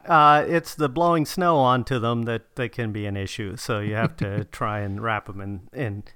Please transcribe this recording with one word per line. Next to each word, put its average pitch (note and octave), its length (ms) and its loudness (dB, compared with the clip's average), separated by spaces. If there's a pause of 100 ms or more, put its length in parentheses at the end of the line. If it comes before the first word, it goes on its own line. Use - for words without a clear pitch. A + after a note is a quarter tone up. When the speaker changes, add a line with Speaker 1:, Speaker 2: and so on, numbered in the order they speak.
Speaker 1:
Uh, D3+ 420 8
it's E3 260 -2
the D3+ 140 0
blowing E3 380 2
snow F3 320 2
onto B2+ 400 2
them A#2 240 0
that, A2+ 340 -6
that A#2+ 160 -4
can A2+ 180 -4
be G#2 140 -6
an G2+ 140 -4
issue. G2 360 -8
So A#2 260 -4
you G#2 140 -4
have A2+ 220 -2
to G#2 280 -4
Speaker 2:
<laughs> - 80 -18
Speaker 1:
try G#2+ 280 -4
and G2+ 220 -6
wrap A2 260 -4
'em G2+ 140 -12
in, G2 320 -10
in, G#2 300 -6 (120)